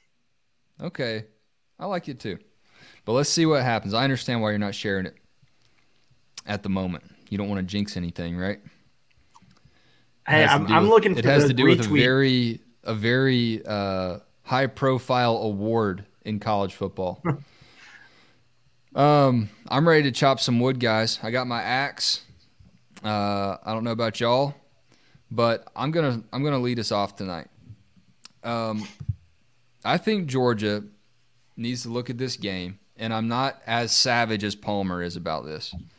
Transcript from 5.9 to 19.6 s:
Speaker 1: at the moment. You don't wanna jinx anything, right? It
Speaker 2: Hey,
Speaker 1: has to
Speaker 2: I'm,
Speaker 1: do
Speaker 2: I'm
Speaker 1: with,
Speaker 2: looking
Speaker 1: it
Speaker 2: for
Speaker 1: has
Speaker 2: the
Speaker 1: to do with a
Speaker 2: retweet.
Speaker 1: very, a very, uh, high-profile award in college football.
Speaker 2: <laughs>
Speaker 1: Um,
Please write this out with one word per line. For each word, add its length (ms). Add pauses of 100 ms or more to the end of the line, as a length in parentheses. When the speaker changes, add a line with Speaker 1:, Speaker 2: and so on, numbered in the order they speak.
Speaker 1:
at 160
the 80
moment. 340 (240)
You 80
don't 140
wanna 120
jinx 360
anything, 360
right? 260
It 100 (1600)
Speaker 2:
Hey, 140
Speaker 1:
has 80
to 60
Speaker 2:
I'm, 120
Speaker 1:
do 60
Speaker 2:
I'm 120
Speaker 1:
with, 60
Speaker 2:
looking 280
Speaker 1:
it 80
Speaker 2:
for 40
Speaker 1:
has 120
Speaker 2:
the 60
Speaker 1:
to 60
do 120
with 140
a 20
Speaker 2:
retweet. 160
Speaker 1:
very, 600 (240)
a 100
very, 720
uh, 540 (240)
high-profile 920
award 680 (180)
in 160
college 320
football. 560
Speaker 2:
<laughs> 40 (1600)
Speaker 1:
Um, 560 (180)